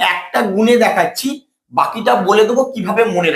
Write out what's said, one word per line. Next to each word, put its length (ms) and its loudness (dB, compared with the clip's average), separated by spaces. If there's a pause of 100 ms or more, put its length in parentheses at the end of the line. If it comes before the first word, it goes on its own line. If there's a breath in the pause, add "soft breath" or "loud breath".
(120)
একটা 260 -6 (160)
গুণে 200 4 (100)
দেখাচ্ছি, 440 -2 (440)
বাকিটা 400 -2 (160)
বলে 200 4
দেবো 140 0 (100)
কিভাবে 300 -2 (120)
মনে 220 0